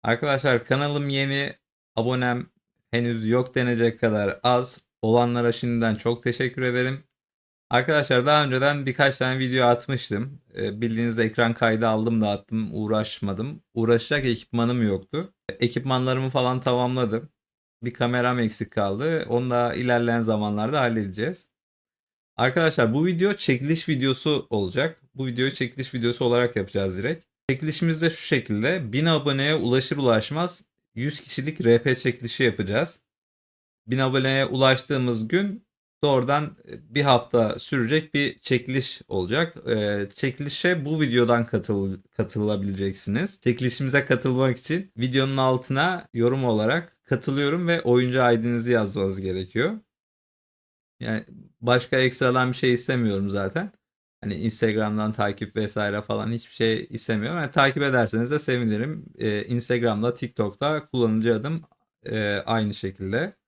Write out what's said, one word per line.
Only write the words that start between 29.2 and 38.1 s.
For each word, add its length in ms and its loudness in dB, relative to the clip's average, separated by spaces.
ulaşır 420 2
ulaşmaz 680 0
yüz 260 -4
kişilik 440 -6
R 180 6
P 120 2
çekilişi 480 -4
yapacağız. 600 -2
Bin 120 -2
aboneye 480 2
ulaştığımız 800 0
gün 380 -2
doğrudan, 520 2
e, 260 -18
bir 80 6
hafta 560 4
sürecek 560 0